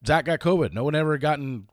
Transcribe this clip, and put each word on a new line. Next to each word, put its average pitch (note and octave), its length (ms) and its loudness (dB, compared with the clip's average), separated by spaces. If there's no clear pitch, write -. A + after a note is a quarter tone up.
Zach D3+ 200 2
got E3 140 0
covid. E3 340 2
No A2+ 100 -4
one D3+ 120 0
ever D#3 220 2
gotten C3+ 560 -4